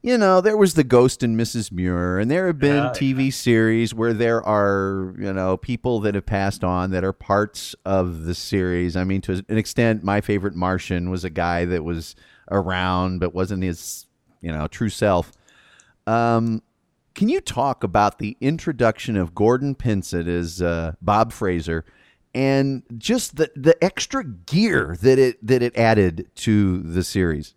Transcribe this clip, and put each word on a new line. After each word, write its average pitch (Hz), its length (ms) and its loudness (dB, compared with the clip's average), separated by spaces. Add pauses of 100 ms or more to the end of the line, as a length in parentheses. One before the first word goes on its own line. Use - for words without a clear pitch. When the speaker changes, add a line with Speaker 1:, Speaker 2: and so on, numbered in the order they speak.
Speaker 1:
you 247 160 0
know, 185 240 6
there 214 160 2
was 190 160 4
the 160 100 4
Ghost 123 400 4
and 113 140 0
Missus 113 340 -4
Muir, 90 480 0
and 110 100 -2
there 180 180 0
have 160 120 -2
been 143 240 2
Speaker 2:
Yeah, 131 100 -2
Speaker 1:
T 135 200 0
V 131 120 0
Speaker 2:
yeah. 135 60 0
Speaker 1:
series 113 640 2
where 113 180 -2
there 113 320 0
are, 98 760 0
you 101 140 -6
know, 95 240 0
people 120 460 -4
that 101 140 0
have 98 100 -4
passed 98 360 -2
on 90 300 0
that 92 120 -2
are 95 100 -2
parts - 600 -2 (120)
of 90 380 0
the 87 100 -4
series. 90 640 -2
I 92 80 0
mean, 95 160 -2
to 95 260 -6
an 110 100 -2
extent, 113 460 0
my 101 160 0
favorite 101 360 -2
Martian 90 540 -2
was 92 140 -6
a 92 60 -6
guy 87 360 -2
that 87 200 -2
was 82 300 -6 (360)
around 92 680 -2
but 85 140 -2
wasn't 92 300 -4
his, - 440 -8 (340)
you 82 100 -8
know, 76 160 -6
true 110 220 -4
self. 95 420 0 (720)
Um, 117 580 0 (500)
can 208 160 0
you 370 100 0
talk 135 440 -4
about 104 360 2
the 107 220 -8
introduction 127 720 0
of 87 180 0
Gordon 127 420 2
Pinsent 92 520 -4
as, 87 340 -4
uh, 82 400 -2
Bob 110 300 0
Fraser 82 540 -4 (480)
and 135 500 0 (140)
just 220 380 -2
the, 156 200 0
the 151 280 4
extra 233 400 -2
gear 120 760 -2
that 131 180 6
it, 127 260 2
that 123 160 4
it 120 160 -2
added 104 580 2
to 98 460 2
the 85 220 -2
series. 82 540 -2